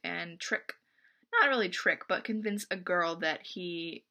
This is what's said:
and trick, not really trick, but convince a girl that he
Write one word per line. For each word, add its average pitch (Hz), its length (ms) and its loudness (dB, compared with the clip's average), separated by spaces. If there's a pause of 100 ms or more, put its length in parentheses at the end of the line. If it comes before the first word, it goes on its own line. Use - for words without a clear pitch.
and 170 360 -6
trick, - 340 -4 (600)
not 440 160 6
really 226 200 2
trick, - 380 0
but - 160 2
convince 214 460 -2
a 190 80 -2
girl 175 380 2
that 160 260 0
he 170 680 -8